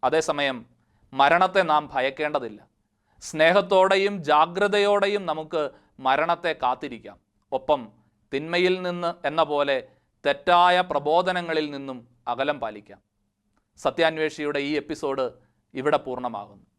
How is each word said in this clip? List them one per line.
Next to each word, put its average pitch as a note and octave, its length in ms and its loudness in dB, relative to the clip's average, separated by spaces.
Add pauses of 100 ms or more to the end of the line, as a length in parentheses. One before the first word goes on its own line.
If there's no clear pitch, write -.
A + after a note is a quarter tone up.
അതേസമയം C#3+ 500 0 (640)
മരണത്തെ F3+ 500 4
നാം D3+ 120 4 (100)
ഭയക്കേണ്ടതില്ല. C3+ 680 -4 (680)
സ്നേഹത്തോടെയും F#3+ 840 4 (140)
ജാഗ്രതയോടെയും G3+ 1000 2
നമുക്ക് D#3 320 -4 (440)
മരണത്തെ D#3+ 460 0 (100)
കാത്തിരിക്കാം. B2 560 -6 (400)
ഒപ്പം C#3+ 220 0 (520)
തിന്മയിൽ F3 420 0 (120)
നിന്ന് F3 240 -4 (180)
എന്ന D#3 220 0
പോലെ C#3+ 260 0 (500)
തെറ്റായ F3 500 4 (140)
പ്രബോധനങ്ങളിൽ E3 840 -2
നിന്നും C3+ 240 -12 (340)
അകലം C#3 300 -2
പാലിക്കാം. G#2 380 -12 (840)
സത്യാന്വേഷിയുടെ D3+ 840 -2
ഈ D3 40 -4 (100)
എപ്പിസോഡ് C#3+ 440 -4 (480)
ഇവിടെ C#3+ 320 0
പൂർണ്ണമാകുന്നു. A2+ 600 -10 (120)